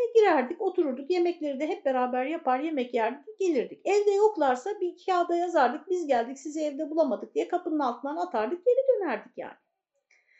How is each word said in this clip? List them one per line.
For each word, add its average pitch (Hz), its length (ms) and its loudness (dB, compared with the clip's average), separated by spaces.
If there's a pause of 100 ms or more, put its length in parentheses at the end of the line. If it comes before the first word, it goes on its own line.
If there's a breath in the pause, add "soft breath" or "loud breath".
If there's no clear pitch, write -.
(160)
girerdik, 339 460 4
otururduk, 302 500 -2
yemekleri 339 480 0
de 302 80 -2
hep 415 180 -6
beraber 254 400 0
yapar, 285 340 -2
yemek 285 340 -4
yerdik, 240 460 -2
gelirdik. 311 460 0
Evde 403 260 2
yoklarsa 392 680 2
bir 349 240 -6
kağıda 349 300 0
yazardık, 320 540 0
"Biz 349 180 -2
geldik, 247 320 0
sizi 311 220 -8
evde 294 280 -4
bulamadık." 254 460 -2
diye 320 120 -2
kapının 349 320 -2
altından 277 360 -4
atardık, 339 500 -4
geri 494 340 4
dönerdik 254 380 -6
yani. - 200 -14 (840 soft breath)